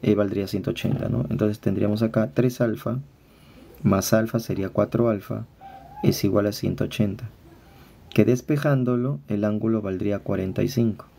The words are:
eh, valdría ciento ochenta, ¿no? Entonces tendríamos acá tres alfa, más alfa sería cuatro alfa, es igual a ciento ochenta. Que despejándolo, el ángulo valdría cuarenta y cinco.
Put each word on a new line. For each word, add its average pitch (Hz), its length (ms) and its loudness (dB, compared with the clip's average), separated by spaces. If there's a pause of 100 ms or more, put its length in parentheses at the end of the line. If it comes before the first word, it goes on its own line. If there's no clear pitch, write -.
eh, 107 140 4
valdría 98 320 0
ciento 101 240 -4
ochenta, - 400 -2
¿no? 117 180 0
Entonces 104 320 0
tendríamos 104 420 0
acá 110 300 0
tres 123 300 2
alfa, 117 380 -2 (840)
más 98 320 4
alfa 113 240 2
sería 95 320 -4
cuatro 113 400 2
alfa, 107 340 -4 (580)
es - 220 2
igual 101 220 4
a 104 60 0
ciento 101 320 -4
ochenta. 104 440 -2 (840)
Que 107 100 6
despejándolo, 127 1040 0
el 104 160 -2
ángulo 107 380 0
valdría 101 380 -2
cuarenta 95 420 -2
y 98 60 0
cinco. 117 360 -2 (140)